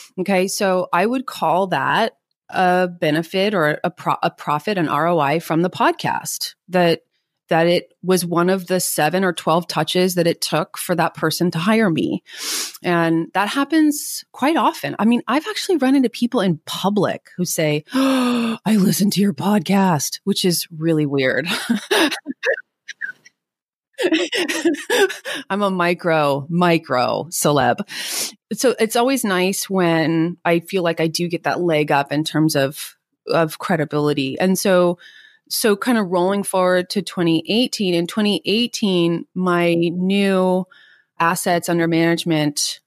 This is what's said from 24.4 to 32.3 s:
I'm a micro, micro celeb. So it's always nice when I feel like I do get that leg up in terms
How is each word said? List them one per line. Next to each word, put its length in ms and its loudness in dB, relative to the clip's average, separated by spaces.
I'm 100 -2
a 100 0
micro, 760 0
micro 800 0
celeb. 520 2
So 260 0
it's 160 0
always 280 2
nice 440 0
when 720 2
I 180 2
feel 220 -4
like 200 -2
I 40 2
do 220 -2
get 140 -4
that 180 -2
leg 320 2
up 180 0
in 140 0
terms 320 0